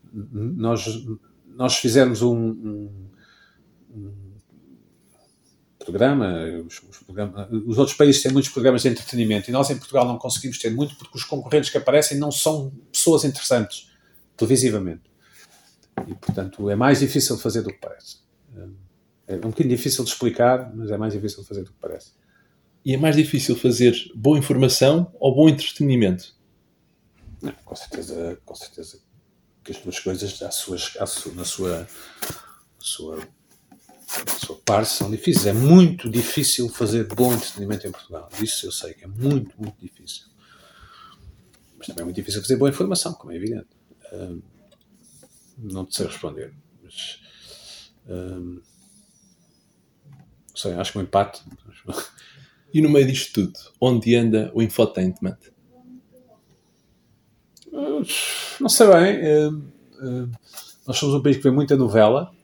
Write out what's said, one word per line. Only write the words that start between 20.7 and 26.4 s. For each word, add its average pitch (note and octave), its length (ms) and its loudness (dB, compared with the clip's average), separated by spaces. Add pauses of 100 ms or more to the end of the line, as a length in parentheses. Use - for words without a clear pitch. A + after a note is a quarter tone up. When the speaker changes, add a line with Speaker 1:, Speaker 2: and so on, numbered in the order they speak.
Speaker 1:
mas A2 180 -8
é G2+ 40 -2
mais G#2+ 160 -2
difícil G2+ 300 -8
de - 60 -20
fazer G2+ 160 -10
do - 80 -20
que - 80 -20
parece. D#2+ 320 -14 (720)
Speaker 2:
E C3 100 0
é - 20 0
mais C#3 200 -4
difícil D3 400 0
fazer A#2+ 400 2 (180)
boa C#3 240 2
informação C3+ 800 2
ou C3+ 160 2
bom D#3 140 8
entretenimento? B2+ 840 2 (1080)